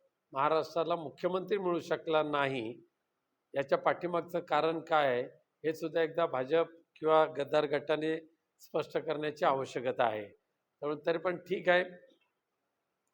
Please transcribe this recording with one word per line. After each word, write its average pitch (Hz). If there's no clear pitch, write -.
महाराष्ट्राला 156
मुख्यमंत्री 180
मिळू 175
शकला 156
नाही, 135
याच्या 139
पाठीमागचं 170
कारण 160
काय 156
आहे, 123
हे 156
सुद्धा 160
एकदा 160
भाजप 143
किंवा 156
गद्दार 151
गटाने 151
स्पष्ट -
करण्याची 151
आवश्यकता 131
आहे. 107
त्यामुळे 147
तरी 165
पण 175
ठीक 180
आहे, 180